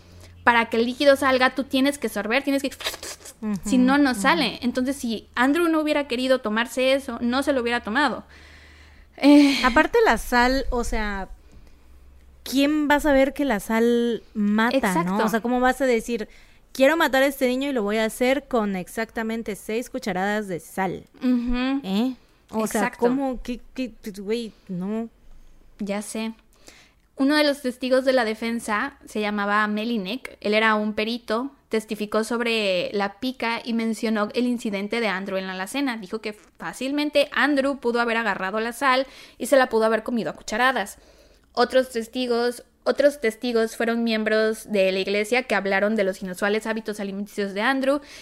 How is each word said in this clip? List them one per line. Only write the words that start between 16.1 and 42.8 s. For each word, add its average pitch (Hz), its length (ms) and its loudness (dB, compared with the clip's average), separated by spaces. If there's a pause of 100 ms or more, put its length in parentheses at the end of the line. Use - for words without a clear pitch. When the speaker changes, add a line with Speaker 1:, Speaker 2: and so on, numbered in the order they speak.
Speaker 2:
"Quiero 277 260 4
matar 262 240 2
a 269 40 4
este 277 220 0
niño 262 220 -2
y - 20 -2
lo 247 100 0
voy 202 140 -2
a 220 80 0
hacer 247 440 0
con 208 280 -2
exactamente 220 800 -6
seis 226 320 -6
cucharadas 208 580 -4
de 175 140 -6
sal"? 180 440 -6 (180)
Speaker 1:
Ujú. 247 640 0
Speaker 2:
¿Eh? 220 300 0 (360)
O 220 160 -2
sea, 220 160 -2
Speaker 1:
Exacto. 247 160 -4
Speaker 2:
¿cómo? 254 440 0
¿Qué, 247 180 -8 (140)
qué? 254 180 -6 (260)
Güey, 214 340 -6 (160)
no. 202 400 -6 (680)
Speaker 1:
Ya 202 240 -6
sé. 220 320 -8 (840)
Uno 277 200 2
de 302 80 4
los 285 180 0
testigos 254 420 0
de 262 80 4
la 254 120 4
defensa 226 800 -4
se - 140 -6
llamaba 208 480 0
Melinek. 214 720 -4
Él 208 120 0
era 220 220 4
un 214 200 0
perito. 233 580 -4 (160)
Testificó 214 560 -2
sobre 220 680 -2
la 202 280 -4
pica 240 440 -4
y 233 80 -6
mencionó 220 600 -2
el 240 120 0
incidente 226 540 -4
de 233 60 0
Andrew 190 320 -4
en 190 80 -6
la 190 60 -8
alacena. 233 440 -4
Dijo 220 240 -10
que 214 120 -8
fácilmente 277 1000 -4
Andrew 269 460 0
pudo 240 220 0
haber 233 160 0
agarrado 202 420 -2
la 233 140 -4
sal 262 340 0 (320)
y 247 80 -6
se 277 100 6
la 254 120 6
pudo 220 160 2
haber 220 180 2
comido 226 280 -4
a - 40 -8
cucharadas. 233 640 -2 (540)
Otros 247 380 2
testigos, 240 720 -2 (180)